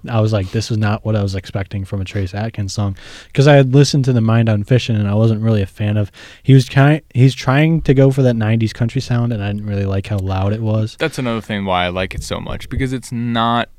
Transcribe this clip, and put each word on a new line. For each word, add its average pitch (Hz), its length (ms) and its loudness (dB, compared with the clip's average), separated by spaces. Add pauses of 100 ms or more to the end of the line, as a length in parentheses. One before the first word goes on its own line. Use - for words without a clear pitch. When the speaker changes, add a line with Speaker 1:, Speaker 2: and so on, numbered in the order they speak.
Speaker 1:
I 120 140 -2
was 110 100 2
like, 98 200 -2
"This 113 180 -4
is 110 80 -2
not 107 260 -2
what 107 100 -2
I 104 80 0
was 98 120 -2
expecting 98 500 -8
from 98 160 -6
a 92 60 -6
Trace 95 260 -6
Atkins 104 400 -6
song," 101 240 -4 (380)
'cause 139 120 4
I 147 100 8
had 131 180 4
listened 139 320 4
to 131 80 2
the 117 80 2
Mind 113 260 2
on 104 160 0
Fishin', 117 320 0
and 104 100 0
I 101 60 -2
wasn't 110 300 2
really 110 180 2
a 95 60 -2
fan 104 320 -4
of, 101 120 -2 (320)
he 135 120 4
was 131 160 4
ki-, 143 320 2 (100)
he's 127 220 4
trying 151 480 0
to 143 100 2
go 135 180 6
for 135 120 0
that 123 100 4
nineties 110 400 0
country 123 300 -4
sound, 120 280 -2
and 104 140 -6
I 101 40 -4
didn't 104 180 -6
really 101 180 -2
like 98 220 -4
how 107 100 -4
loud 95 380 -2
it 113 80 -6
was. 110 360 -2
Speaker 2:
That's 160 200 -4
another 117 240 -4
thing 101 240 -6
why 90 180 0
I 90 40 0
like 92 260 -4
it - 80 -10
so 85 180 -6
much, - 300 -10
because 127 240 -4
it's 123 180 -12
not 117 560 -2 (100)